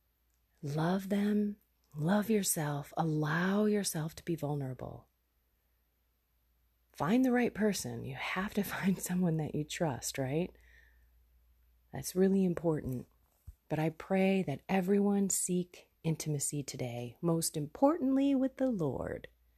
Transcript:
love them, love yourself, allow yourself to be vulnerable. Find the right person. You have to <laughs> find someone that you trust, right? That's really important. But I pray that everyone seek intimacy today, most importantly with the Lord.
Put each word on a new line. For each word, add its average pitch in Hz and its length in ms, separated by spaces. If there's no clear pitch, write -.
love 170 480
them, 208 460
love 185 320
yourself, 151 680
allow 165 720
yourself 190 500
to - 80
be 170 100
vulnerable. 143 720
Find 220 280
the 254 60
right 247 240
person. 127 500
You 131 140
have 190 360
to 202 80
<laughs> - 20
find 180 360
someone 180 360
that 156 180
you 151 80
trust, - 560
right? 139 320
That's 135 240
really 190 280
important. 156 600
But 151 100
I 160 120
pray 190 580
that 139 200
everyone 202 640
seek - 560
intimacy 151 600
today, 120 580
most 165 340
importantly 269 800
with 262 220
the 262 140
Lord. 147 580